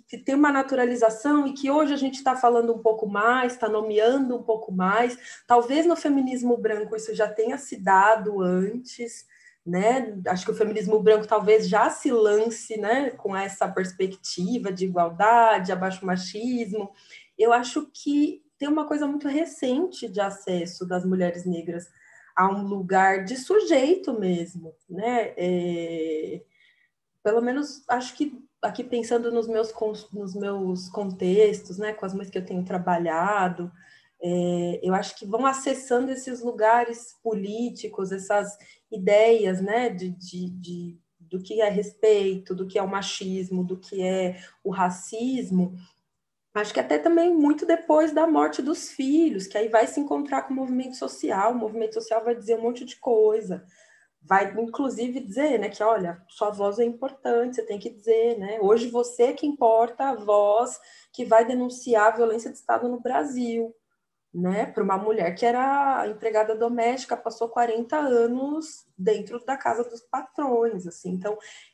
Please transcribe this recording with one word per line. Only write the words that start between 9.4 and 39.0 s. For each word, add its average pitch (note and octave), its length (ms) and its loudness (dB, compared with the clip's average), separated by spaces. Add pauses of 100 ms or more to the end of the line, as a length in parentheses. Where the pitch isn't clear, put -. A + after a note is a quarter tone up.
né? G#3+ 500 0 (120)
Acho F3+ 180 -2
que A3 60 -4
o - 40 -2
feminismo G#3+ 480 0
branco G#3+ 240 6
talvez G#3 400 4
já G#3+ 220 4
se D#4+ 220 -2
lance, A3 680 2
né, A#3 360 0
com G3 220 -6
essa G3 320 -2
perspectiva F#3+ 1040 -4
de F3+ 140 -4
igualdade, F#3+ 880 4
abaixo F#3 300 -4
o G3 40 -6
machismo. G#3 840 -4 (480)
Eu A#3 160 6
acho B3 400 -2
que D4 480 -2 (160)
tem C#4+ 100 -4
uma D4+ 180 0
coisa D4 200 -2
muito C#4+ 200 -4
recente C#4+ 800 -2
de G3 140 -6
acesso F3+ 680 -4
das F3+ 200 -2
mulheres F3+ 400 0
negras E3+ 420 -6 (480)
a F#3 100 4
um G3 160 -2
lugar F#3+ 600 2
de A#3+ 120 -6
sujeito E4 760 2
mesmo, E3+ 600 -4 (140)
né? A3 500 -2
É, E3+ 1040 -4 (800)
pelo A3 180 2
menos, C4+ 480 -4
acho B3+ 260 -2
que C4+ 240 -4 (220)
aqui A#3+ 240 -4
pensando A#3 480 -2
nos A3+ 160 -2
meus A3 240 -2
con-, G#3+ 220 -4 (180)
nos G3 220 -10
meus G3 560 -6
contextos, F#3+ 880 2
né, G#3+ 160 -6
com - 100 -10
as F#3+ 80 -6
mães G3 160 -8
que - 80 -10
eu F#3 80 -6
tenho F#3 180 -6
trabalhado, F3 1080 0 (500)
é, F3 600 -2
eu F#3 120 2
acho G3 240 -4
que - 60 -18
vão A3+ 220 0
acessando C4 640 0
esses B3 320 -8
lugares A#3 800 0
políticos, G#3 920 -6
essas F#3+ 460 -2 (340)
ideias, G3+ 720 4